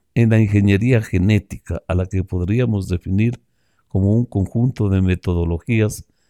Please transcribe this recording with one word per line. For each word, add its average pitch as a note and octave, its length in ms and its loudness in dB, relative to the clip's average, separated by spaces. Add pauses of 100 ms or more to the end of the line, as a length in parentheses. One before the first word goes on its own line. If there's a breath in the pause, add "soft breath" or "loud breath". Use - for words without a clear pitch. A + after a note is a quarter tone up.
(140)
en A#2 160 4
la A2 100 4
ingeniería G#2 640 2
genética, G2 840 -2
a F#2+ 80 -4
la F#2 120 0
que F#2+ 180 -4
podríamos G2 640 -2
definir G2 500 -2 (480)
como G2 280 0
un A#2+ 100 2
conjunto G#2+ 640 -2
de F#2+ 140 2
metodologías F#2 1040 -2 (240)